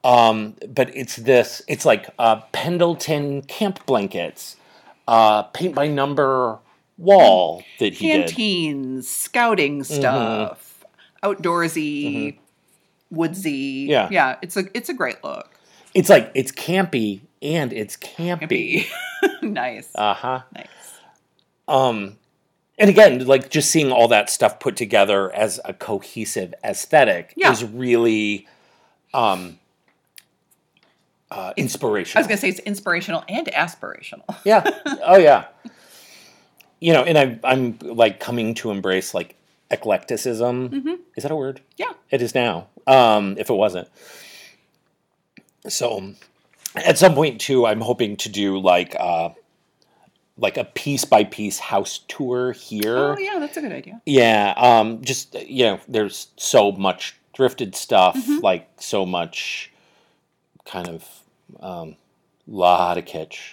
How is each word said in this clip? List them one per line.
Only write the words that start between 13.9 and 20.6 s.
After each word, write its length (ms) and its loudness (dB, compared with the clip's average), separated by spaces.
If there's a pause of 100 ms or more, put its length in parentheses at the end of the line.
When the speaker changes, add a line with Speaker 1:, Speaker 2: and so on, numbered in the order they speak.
Speaker 2:
Yeah, 320 0
it's 160 -12
a, 60 -4 (100)
it's 160 -10
a 40 -8
great 300 -8
look. 280 -12 (420)
Speaker 1:
It's 160 2
like, 240 8
it's 200 -4
campy 680 -4 (200)
and 320 -4
it's 240 -10
campy. 880 -6
Speaker 2:
Campy. 60 -
<laughs> 60 -14 (460)
Nice. 500 -8
Speaker 1:
Uh-huh. 480 -2 (140)
Speaker 2:
Nice. 120 -18 (1000)